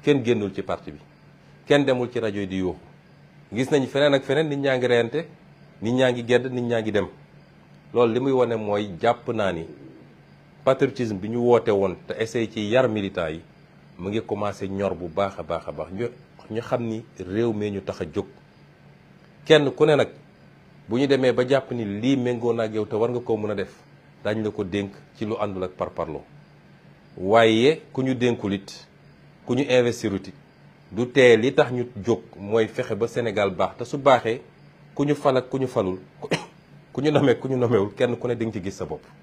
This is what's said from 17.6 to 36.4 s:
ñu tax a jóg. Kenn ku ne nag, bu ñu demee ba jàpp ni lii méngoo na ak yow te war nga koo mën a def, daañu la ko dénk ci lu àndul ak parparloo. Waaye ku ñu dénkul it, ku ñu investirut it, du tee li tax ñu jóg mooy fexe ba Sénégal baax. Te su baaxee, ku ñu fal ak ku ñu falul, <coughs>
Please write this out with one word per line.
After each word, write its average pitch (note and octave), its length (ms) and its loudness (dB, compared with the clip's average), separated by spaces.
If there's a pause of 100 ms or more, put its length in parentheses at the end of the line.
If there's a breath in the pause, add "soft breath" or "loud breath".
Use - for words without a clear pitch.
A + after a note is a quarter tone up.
ñu G2 100 -6
tax F#2+ 200 -8
a F#2 40 -4
jóg. F#2 200 -6 (1200)
Kenn D3 260 6
ku D3+ 140 4
ne D3+ 100 6
nag, B2 140 2 (760)
bu A2+ 120 -2
ñu C#3+ 80 2
demee C3 260 4
ba B2+ 140 2
jàpp C3+ 240 0
ni A#2+ 140 -4
lii G#2+ 320 0
méngoo A#2+ 360 0
na A#2 100 -2
ak A2 100 -4
yow G#2+ 120 -2
te G#2+ 100 -6
war A#2 140 0
nga B2 100 -4
koo A#2 180 -2
mën G#2 140 -4
a G#2 40 -2
def, G2 180 -6 (500)
daañu G#2+ 200 -2
la G#2 80 -2
ko G#2 120 -6
dénk G2 280 -4 (260)
ci A2 80 -6
lu G#2+ 140 -4
àndul G2 240 -4
ak F#2 80 -6
parparloo. D#2+ 500 -8 (960)
Waaye A2+ 640 4 (100)
ku C3 120 -4
ñu C3 120 0
dénkul A2+ 380 0
it, - 340 -10 (580)
ku A#2+ 100 -4
ñu C#3 120 0
investirut A#2 600 0
it, F#2+ 60 -18 (580)
du A2 200 -2
tee B2 260 10
li B2+ 160 2
tax C#3 180 2
ñu B2 160 -4 (180)
jóg A2+ 160 0 (160)
mooy G#2 300 0
fexe A#2 280 -6
ba A2+ 120 -2
Sénégal G#2+ 440 -2
baax. F#2 260 -2
Te - 80 -10
su D3 120 -8
baaxee, B2+ 440 4 (520)
ku C#3+ 120 -2
ñu D3 100 2
fal C3+ 220 2
ak B2+ 120 -2
ku C3+ 80 -4
ñu C3 100 -2
falul, F#2+ 300 -2 (240)
<coughs> - 720 -10